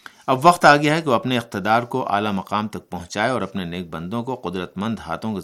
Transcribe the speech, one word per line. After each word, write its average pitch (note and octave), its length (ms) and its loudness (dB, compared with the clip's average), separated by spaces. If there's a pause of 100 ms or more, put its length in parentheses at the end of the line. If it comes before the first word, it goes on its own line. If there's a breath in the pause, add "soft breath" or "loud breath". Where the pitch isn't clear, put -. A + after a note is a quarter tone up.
(280 loud breath)
اب C3 180 2
وقت - 200 6
آ D3 100 10
گیا D3 200 2
ہے E3 60 -2
کہ D3+ 80 -4
وہ A#2 60 4
اپنے B2+ 220 0
اقتدار G#2+ 440 0
کو A#2+ 320 -4
اعلیٰ G#2 200 0
مقام G2+ 340 -2
تک - 220 -12
پہنچائے F2+ 400 -4
اور A#2+ 120 -2
اپنے F#2+ 240 -6
نیک E2+ 240 -8
بندوں F2 340 -6
کو B2+ 120 -8
قدرت F2+ 420 -8
مند G#2 220 -4
ہاتھوں F#2 360 -6
کے F2+ 80 -6